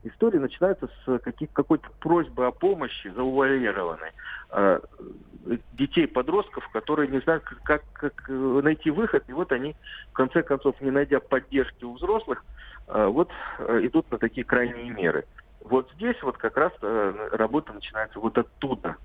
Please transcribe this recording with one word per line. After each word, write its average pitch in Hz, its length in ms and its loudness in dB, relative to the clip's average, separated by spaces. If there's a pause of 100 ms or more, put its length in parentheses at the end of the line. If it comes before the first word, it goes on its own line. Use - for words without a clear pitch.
истории 202 360 2
начинаются 147 500 0 (160)
с 127 140 2
каких-, - 340 -8
какой-то 147 340 2 (140)
просьбы 139 460 0
о 123 60 2
помощи 160 560 -2
заувалированной, 107 1040 0 (380)
э, 98 300 4 (920)
детей, 143 340 2
подростков, 139 680 -2
которые 147 360 0
не 135 120 0
знают, 160 240 0
как, - 180 -16
как, 151 200 0 (100)
как, - 380 -8
э, - 20 -4
найти 139 580 2
выход, 170 380 0
и 127 40 -12
вот 160 200 -2
они, 135 240 -4 (340)
в - 40 -20
конце 131 280 2
концов, 135 380 0
не 135 100 0
найдя 139 300 2
поддержки 131 640 -2
у 120 80 -10
взрослых, 175 500 -2 (440)
э, 107 220 2
вот, 147 220 2 (280)
э, 113 240 2
идут - 280 2
на 120 60 -2
такие 117 280 -2
крайние 120 440 0
меры. 87 380 0 (340)
Вот 127 360 0
здесь 226 260 -2
вот 131 160 -4
как - 180 -2
раз, 156 240 2
э, 104 520 -2
работа 113 420 0
начинается 107 460 -8
вот 113 180 0
оттуда. 117 680 -4